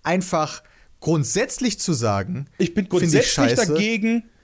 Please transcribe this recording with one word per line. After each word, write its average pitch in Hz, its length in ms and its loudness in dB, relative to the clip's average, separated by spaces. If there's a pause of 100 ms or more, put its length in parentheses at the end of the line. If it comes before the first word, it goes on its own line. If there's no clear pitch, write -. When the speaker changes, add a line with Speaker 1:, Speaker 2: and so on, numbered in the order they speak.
Speaker 1:
einfach 165 600 -2 (380)
grundsätzlich 190 760 0
zu - 140 -2
sagen, 110 540 -2 (100)
Speaker 2:
Ich 180 160 -2
bin 196 140 -2
Speaker 1:
find - 80 -4
ich 180 60 2
Speaker 2:
grundsätzlich 170 320 2
Speaker 1:
scheiße. 226 420 2
Speaker 2:
dagegen, 220 560 0 (140)